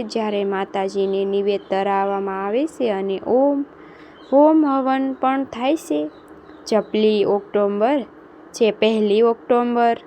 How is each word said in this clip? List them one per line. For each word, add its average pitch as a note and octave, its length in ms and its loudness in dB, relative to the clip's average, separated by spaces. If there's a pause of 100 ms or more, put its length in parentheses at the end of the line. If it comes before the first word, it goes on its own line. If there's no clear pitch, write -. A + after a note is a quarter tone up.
જ્યારે G#3+ 420 -4
માતાજીને G3 800 -2
નિવેદ G3 400 -2
ધરાવવામાં G3 760 -2
આવે G#3 240 -2
છે C#4 240 -6
અને G3 280 -4 (140)
ઓમ, C#4 260 2 (680)
હોમ D4+ 380 6
હવન C4+ 500 0
પણ C4 320 -2
થાય C4 320 -2
છે. D4+ 220 -4 (640)
ચપલી G#3+ 640 2
ઓક્ટોબર G3+ 720 0 (520)
છે, - 220 0
પહેલી G#3+ 520 2
ઓક્ટોબર A#3+ 720 2 (120)